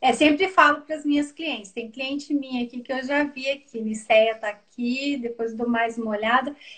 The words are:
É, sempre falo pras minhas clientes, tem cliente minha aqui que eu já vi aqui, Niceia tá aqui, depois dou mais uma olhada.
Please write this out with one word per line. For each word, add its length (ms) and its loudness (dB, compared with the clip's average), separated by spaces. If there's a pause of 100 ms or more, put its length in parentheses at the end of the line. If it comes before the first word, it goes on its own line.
É, 120 6
sempre 360 4
falo 320 6
pras 220 -8
minhas 280 0
clientes, 400 -10
tem 180 -10
cliente 440 -8
minha 300 -2
aqui 180 -10
que 120 -8
eu 100 -4
já 200 0
vi 260 -6
aqui, 320 -6
Niceia 540 2
tá 140 -8
aqui, 680 -4
depois 380 -6
dou 120 -4
mais 300 0
uma 140 -4
olhada. 440 0 (220)